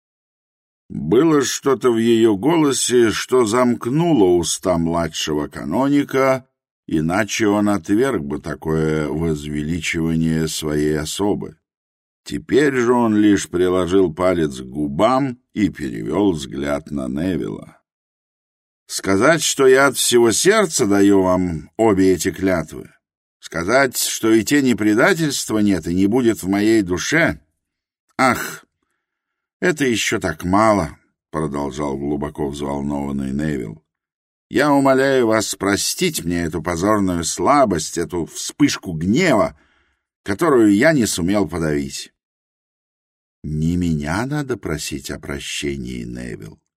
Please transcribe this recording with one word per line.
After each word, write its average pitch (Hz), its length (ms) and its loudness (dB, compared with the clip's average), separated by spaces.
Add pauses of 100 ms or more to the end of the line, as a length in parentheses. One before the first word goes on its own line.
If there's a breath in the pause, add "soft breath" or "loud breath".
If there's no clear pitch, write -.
(880)
Было 131 540 2
что-то 131 480 0
в 113 60 2
её 113 380 4
голосе, 123 760 2
что 127 340 0
замкнуло 120 920 2
уста 85 400 -2
младшего 80 720 -2
каноника, 131 1000 0 (400)
иначе 98 600 -2
он 104 220 2
отверг 101 520 0
бы 71 180 -8
такое 78 680 -2
возвеличивание 80 1400 -2
своей 76 520 -2
особы. 87 580 -6 (680)
Теперь 139 500 0
же 123 180 2
он 113 240 2
лишь 104 320 4
приложил 90 640 2
палец 82 460 0
к 64 60 -14
губам 98 720 -2 (140)
и 101 160 0
перевёл 73 640 -2
взгляд 71 580 -6
на 69 160 -6
Невилла. 64 760 -6 (1040)
«Сказать, 127 540 2
что - 240 0
я 135 220 6
от 123 100 -2
всего 117 340 4
сердца 185 540 2
даю 101 380 4
вам 90 540 -2
обе 95 360 4
эти 87 180 -2
клятвы? 85 600 -4 (480)
Сказать, 117 580 -2
что - 340 0
и 113 120 6
тени 135 300 2
предательства 120 840 0
нет 98 280 0
и 85 80 -2
не 98 120 2
будет 113 360 0
в 87 40 -6
моей 104 340 2
душе? 90 580 -2 (800)
Ах, - 480 -2 (920)
это 180 260 0
ещё 113 340 0
так 85 240 -6
мало», 98 540 2 (340)
продолжал 71 680 -6
глубоко 73 520 -4
взволнованный 71 800 -6
Невилл. 67 520 -4 (680)
«Я 147 220 2
умоляю 135 560 4
вас 110 280 0
простить 101 680 -2
мне 87 200 -2
эту 82 180 -4
позорную 90 600 0
слабость, 95 760 0
эту 82 300 -4
вспышку - 680 -2
гнева, 110 640 0 (640)
которую 110 520 4
я 151 180 4
не 123 120 2
сумел 95 420 0
подавить». 76 640 -4 (1300)
«Не 78 320 -2
меня 85 500 -2
надо 139 300 -4
просить 78 540 -8
о 69 100 -10
прощении, 69 840 -8
Невилл, 57 580 -14 (160)